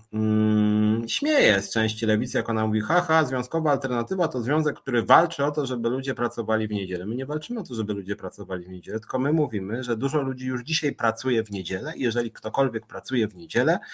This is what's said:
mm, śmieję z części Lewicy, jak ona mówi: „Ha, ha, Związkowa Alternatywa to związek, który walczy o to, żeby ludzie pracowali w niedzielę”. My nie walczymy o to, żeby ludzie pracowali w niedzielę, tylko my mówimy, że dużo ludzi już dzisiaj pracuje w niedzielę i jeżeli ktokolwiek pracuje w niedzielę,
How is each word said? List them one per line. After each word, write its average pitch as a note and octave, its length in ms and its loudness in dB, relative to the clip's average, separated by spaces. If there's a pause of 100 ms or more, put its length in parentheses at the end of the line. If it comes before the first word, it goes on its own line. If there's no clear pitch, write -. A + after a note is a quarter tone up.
(120)
mm, G#2+ 960 4
śmieję G3+ 540 4
z - 80 -8
części A2 360 0
Lewicy, G#2+ 320 2
jak A2+ 100 -2
ona A2 180 0
mówi: G#2+ 140 0
„Ha, D#3+ 200 2
ha, D#3+ 240 2
Związkowa C3+ 460 -2
Alternatywa C3+ 580 0
to B2+ 140 -4
związek, D3 340 2
który A#2+ 260 0
walczy C#3+ 420 6
o D3 60 2
to, D3 160 0
żeby A#2 220 -2
ludzie C3 260 -2
pracowali A2 540 0
w - 20 -8
niedzielę”. F#2 360 -4
My A2 80 -4
nie C3 120 -4
walczymy D#3 340 -4
o - 20 -4
to, D#3 120 -10
żeby G#2+ 200 -2
ludzie G2 220 -4
pracowali F#2 480 -8
w F2+ 40 -14
niedzielę, F#2 320 -8
tylko - 180 -4
my C#3 140 2
mówimy, A#2 520 0
że A#2+ 120 0
dużo C#3 260 0
ludzi B2+ 240 -6
już B2 160 -4
dzisiaj D3 320 -2
pracuje A2+ 500 0
w G#2+ 60 -14
niedzielę G2 460 -6
i C#3 60 -6
jeżeli A#2 280 -2
ktokolwiek A2+ 560 -2
pracuje A#2 420 -2
w F#2+ 60 -16
niedzielę, A#2 440 0 (160)